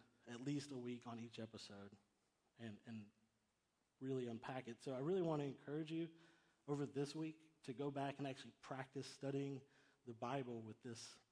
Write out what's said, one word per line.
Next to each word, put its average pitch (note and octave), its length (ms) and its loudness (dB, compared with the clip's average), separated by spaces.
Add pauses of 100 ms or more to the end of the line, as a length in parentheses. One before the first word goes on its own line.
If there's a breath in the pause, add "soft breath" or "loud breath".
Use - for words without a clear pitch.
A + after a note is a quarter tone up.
(300)
at A#2+ 140 -6
least C#3+ 280 2
a C3 40 -2
week B2 300 -2
on A#2 120 -4
each A#2 200 -6
episode G#2 580 -8 (640)
and, G#2+ 140 -4 (100)
and A2 160 -4 (1000)
really C3 240 4
unpack B2 400 -2
it. A#2+ 160 -4
So C3+ 100 0
I B2+ 60 2
really F3 240 6
want D#3+ 180 6
to C#3+ 60 4
encourage D3+ 440 -2
you E3 180 2 (600 loud breath)
over C#3+ 180 4
this C#3 280 2
week D#3 220 0 (280)
to C3+ 80 -2
go C#3+ 180 0
back C#3 280 2
and C#3+ 80 0
actually B2 340 -4
practice C3 460 -4
studying C#3 540 0 (460 loud breath)
the A#2+ 80 -6
Bible A#2+ 520 0
with G#2+ 160 -10
this A#2 320 -8 (180)